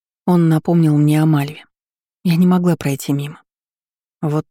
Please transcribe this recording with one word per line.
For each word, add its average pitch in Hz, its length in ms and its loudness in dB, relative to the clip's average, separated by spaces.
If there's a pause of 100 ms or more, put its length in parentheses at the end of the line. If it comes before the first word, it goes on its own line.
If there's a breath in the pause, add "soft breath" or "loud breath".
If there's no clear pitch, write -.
(300)
Он 170 200 2
напомнил 156 480 2
мне 151 240 2
о 156 40 2
Мальве. 151 380 -2 (600)
Я 170 100 0
не 180 100 2
могла 175 300 2
пройти 139 380 -6
мимо. 143 280 -8 (800)
Вот 151 300 -4